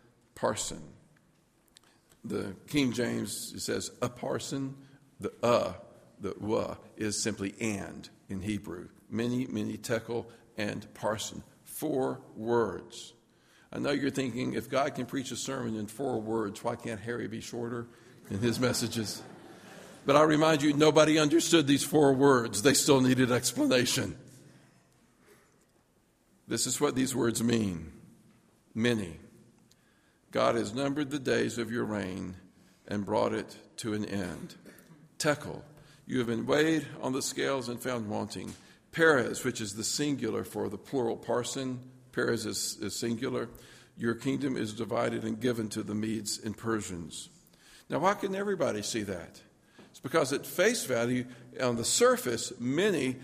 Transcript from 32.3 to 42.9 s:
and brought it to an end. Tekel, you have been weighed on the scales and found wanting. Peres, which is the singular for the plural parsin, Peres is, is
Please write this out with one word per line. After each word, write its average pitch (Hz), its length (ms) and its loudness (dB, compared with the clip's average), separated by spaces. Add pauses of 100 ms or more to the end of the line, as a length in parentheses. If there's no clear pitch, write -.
and 101 180 -4
brought 107 260 2
it - 240 -6 (200)
to 110 180 -4
an 107 100 -4
end. 90 520 -8 (600)
Tekel, 143 460 -2 (440)
you - 120 -2
have 120 80 0
been 113 180 -2
weighed 147 440 2 (120)
on 127 120 -2
the 131 100 -2
scales 135 460 -2
and 120 120 -8
found 120 280 -4
wanting. 104 440 -6 (380)
Peres, 151 540 4
which 123 160 -2
is 104 140 -6
the 110 100 -6
singular 117 580 -2
for 104 260 -4
the 104 80 -6
plural 113 400 -2
parsin, 127 640 -4 (320)
Peres 120 360 0
is, - 360 -4
is 104 160 -6